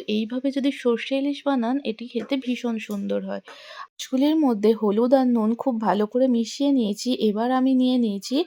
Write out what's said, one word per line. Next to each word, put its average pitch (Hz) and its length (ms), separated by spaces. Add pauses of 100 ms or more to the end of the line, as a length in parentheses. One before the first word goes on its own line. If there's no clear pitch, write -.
এইভাবে 220 440
যদি 277 200
সর্ষে 240 460
ইলিশ 277 280
বানান, 254 380
এটি 226 240
খেতে 233 300
ভীষণ 240 400
সুন্দর 202 480
হয়। 196 180 (420)
মাছগুলির 285 500
মধ্যে 226 380
হলুদ 220 400
আর 262 140
নুন 226 280
খুব 254 240
ভালো 208 280
করে 247 200
মিশিয়ে 240 440
নিয়েছি। 226 380 (100)
এবার 220 320
আমি 262 220
নিয়ে 254 240
নিয়েছি 226 500